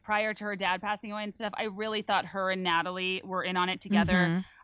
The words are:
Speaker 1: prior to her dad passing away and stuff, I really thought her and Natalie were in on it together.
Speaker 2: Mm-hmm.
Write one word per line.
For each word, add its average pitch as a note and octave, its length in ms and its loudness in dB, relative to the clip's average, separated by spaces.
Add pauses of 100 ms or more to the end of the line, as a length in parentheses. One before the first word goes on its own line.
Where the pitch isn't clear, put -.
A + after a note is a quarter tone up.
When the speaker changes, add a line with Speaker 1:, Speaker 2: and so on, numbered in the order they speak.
Speaker 1:
prior G#3+ 320 0
to G#3 100 -10
her G3+ 120 -4
dad F#3 260 0
passing G#3 300 -4
away G#3+ 120 -6
and G#3 100 -8
stuff, G#3 220 -6
I A#3 80 -2
really G#3+ 380 -2
thought G3 240 2
her F#3+ 240 -2
and F#3 120 0
Natalie F#3 640 0
were F#3 200 -2
in F#3 120 -2
on F3+ 140 2
it F3+ 100 -4
together. G3 320 4
Speaker 2:
Mm-hmm. F3+ 280 4 (240)